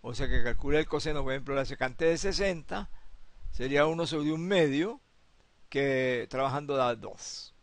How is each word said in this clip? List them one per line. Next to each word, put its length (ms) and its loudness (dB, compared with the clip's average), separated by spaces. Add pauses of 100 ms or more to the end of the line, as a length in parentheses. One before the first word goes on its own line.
O 120 -10
sea 140 -2
que 160 8
calcula 340 4
el 80 2
coseno, 380 -2
por 100 0
ejemplo, 220 -4
la 100 0
secante 400 -4
de 140 4
sesenta 680 -4 (640)
sería 360 2
uno 180 -2
sobre 260 -2
un 160 -4
medio, 540 2 (680)
que 600 0
trabajando 460 -2
da 180 2
dos. 680 -14